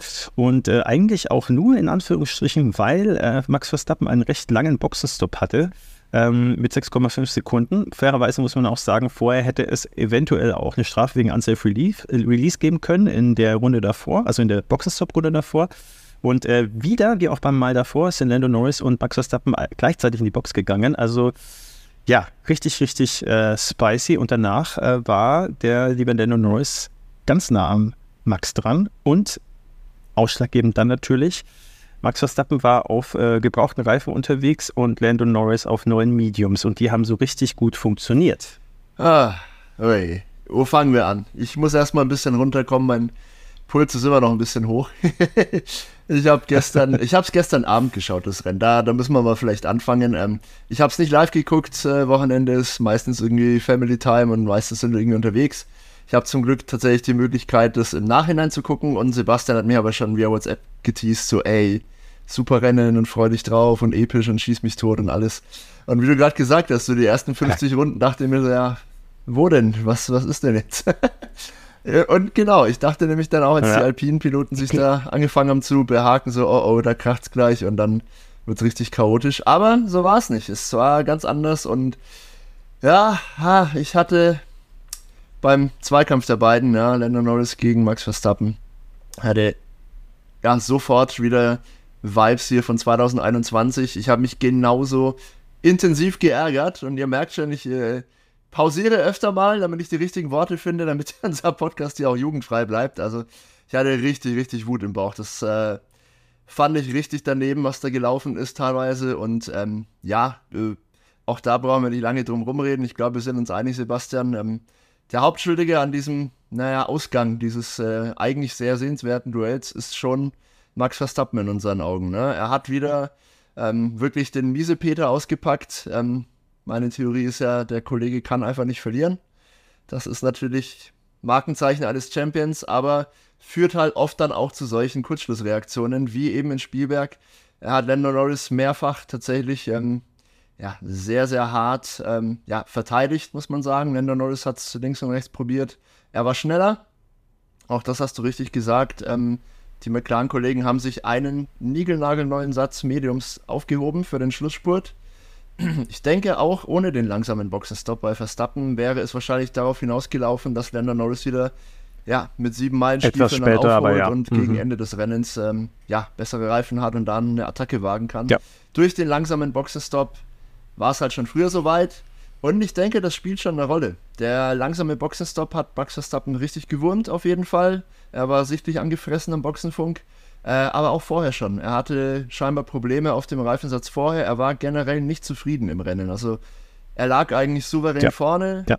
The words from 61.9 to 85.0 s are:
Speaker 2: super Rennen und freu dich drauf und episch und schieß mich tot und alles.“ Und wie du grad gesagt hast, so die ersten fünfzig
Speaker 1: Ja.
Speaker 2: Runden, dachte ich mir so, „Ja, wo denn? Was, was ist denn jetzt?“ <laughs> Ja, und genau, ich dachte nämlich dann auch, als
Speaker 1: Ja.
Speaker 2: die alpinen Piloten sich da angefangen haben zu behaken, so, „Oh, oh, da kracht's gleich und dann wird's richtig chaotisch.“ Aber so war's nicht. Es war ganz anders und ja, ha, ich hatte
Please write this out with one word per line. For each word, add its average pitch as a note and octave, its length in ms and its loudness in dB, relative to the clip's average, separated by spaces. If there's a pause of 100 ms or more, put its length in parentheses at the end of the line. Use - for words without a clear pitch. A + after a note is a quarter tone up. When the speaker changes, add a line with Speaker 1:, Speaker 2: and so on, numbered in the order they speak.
Speaker 2:
super B2 340 0
Rennen A#2+ 380 4
und A2+ 100 2
freu A2+ 220 2
dich A2+ 120 0
drauf A#2 380 2
und A#2 140 2
episch A#2 340 2
und A2 140 0
schieß A#2 200 -2
mich A2+ 140 -4
tot A2 240 0
und G2 80 0
alles.“ G#2 340 -2 (440)
Und A#2+ 160 2
wie B2+ 40 4
du C#3+ 100 6
grad A#2+ 200 6
gesagt D3+ 340 4
hast, A#2+ 140 0
so B2 100 0
die A#2+ 120 4
ersten C3 280 2
fünfzig - 360 0
Speaker 1:
Ja. C3 80 0
Speaker 2:
Runden, D3 200 0
dachte C3 260 0
ich C3 60 0
mir C3+ 120 2
so, B2+ 80 2
„Ja, B2 260 0 (480)
wo C3+ 240 2
denn? A2+ 260 6 (100)
Was, A2+ 260 0
was B2+ 160 0
ist - 160 -4
denn B2 140 2
jetzt?“ - 320 -6
<laughs> F3+ 60 4 (920)
Ja, - 200 6
und F3+ 280 2
genau, G3 300 6
ich A#2 140 2
dachte D#3 280 0
nämlich D#3 220 0
dann D#3 140 2
auch, C#3+ 140 6
als C#3 120 4
Speaker 1:
Ja. G#2+ 80 6
Speaker 2:
die A#2 60 4
alpinen C#3+ 360 2
Piloten C#3 380 -2
sich C3+ 140 -2
da C#3 400 2
angefangen C#3+ 400 2
haben C3+ 100 4
zu C#3 240 2
behaken, B2 480 2
so, B2 160 2
„Oh, A#2+ 160 4
oh, A2+ 160 4
da A#2 140 2
kracht's - 360 -2
gleich A#2+ 360 2
und G#2 100 0
dann G#2+ 260 2 (440)
wird's A2 160 -4
richtig A#2 280 0
chaotisch.“ A#2 560 2
Aber G#3+ 400 6
so F3+ 160 2
war's G#3 280 4
nicht. - 180 -4
Es - 240 -6
war C#3 320 4
ganz D#3 220 -2
anders D3+ 400 -2
und B2+ 320 -2 (840)
ja, F#3+ 380 4 (180)
ha, F3+ 360 4
ich D3+ 200 -2
hatte E3+ 460 4 (1000)